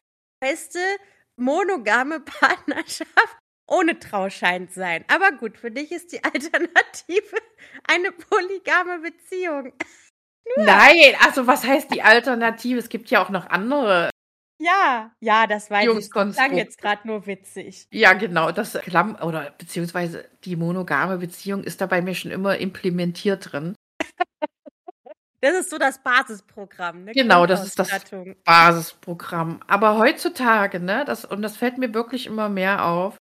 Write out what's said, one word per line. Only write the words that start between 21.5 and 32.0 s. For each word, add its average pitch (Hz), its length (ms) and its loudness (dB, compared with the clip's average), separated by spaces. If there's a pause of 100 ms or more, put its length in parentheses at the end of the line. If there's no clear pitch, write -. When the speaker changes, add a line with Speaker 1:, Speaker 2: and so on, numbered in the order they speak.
Speaker 2:
ist 175 180 -8
da 185 40 -2
bei 180 140 0
mir 180 140 -4
schon - 160 -10
immer 190 260 -2
implementiert 180 960 -4
drin. 156 220 -8 (260)
<laughs> - 480 -8 (920)
Speaker 1:
Das 277 140 2
ist - 160 -4
so 311 80 -10
das - 240 -2
Basisprogramm, 202 1040 -4
ne? 214 80 -18
Speaker 2:
Genau, 214 340 6
das 185 180 0
ist - 140 -6
das 190 120 -2
Speaker 1:
Grundausstattung. 190 540 -10
Speaker 2:
Basisprogramm. 165 1200 4
Aber 214 300 4
heutzutage, 226 840 0
ne, 196 260 -4
das, - 180 -8
und 202 180 -8
das 214 140 -8
fällt 247 220 -4
mir 247 160 -4
wirklich 233 320 -6